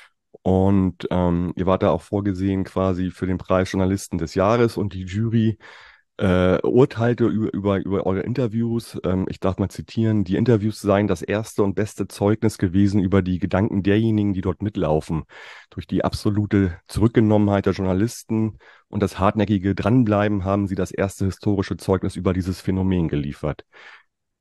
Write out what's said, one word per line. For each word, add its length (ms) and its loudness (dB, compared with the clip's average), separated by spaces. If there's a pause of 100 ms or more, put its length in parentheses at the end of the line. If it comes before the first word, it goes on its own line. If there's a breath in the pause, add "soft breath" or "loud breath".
(400 loud breath)
Und, 680 2
ähm, 460 0
ihr 100 -2
wart 160 2
da 80 4
auch 100 0
vorgesehen 640 -2
quasi 460 -2
für 160 -8
den 100 -2
Preis 340 0
Journalisten 460 -2
des 180 -6
Jahres 440 2
und 160 -4
die 80 -10
Jury, 560 0 (640 loud breath)
äh, 420 4
urteilte 640 2
über, 260 0
über, 260 0
über 280 -2
eure 140 0
Interviews. 840 -4
Ähm, 240 0
ich 100 -10
darf 200 -2
mal 100 0
zitieren, 560 -2
„Die 100 -2
Interviews 460 2
seien 260 2
das 160 -2
erste 400 -4
und 120 0
beste 340 -4
Zeugnis 500 0
gewesen 420 2
über 220 4
die 160 -2
Gedanken 460 0
derjenigen, 480 2
die 80 -2
dort 200 -4
mitlaufen. 640 -2 (460 loud breath)
Durch 160 -12
die 180 -2
absolute 720 0 (120)
Zurückgenommenheit 800 2
der 60 4
Journalisten 880 -4 (300 soft breath)
und 140 -6
das 180 -2
hartnäckige 560 2
Dranbleiben 680 2
haben 220 0
sie 80 -6
das 160 -4
erste 360 -2
historische 500 -2
Zeugnis 400 -2
über 160 0
dieses 280 -4
Phänomen 480 0
geliefert.“ 560 -4 (760 loud breath)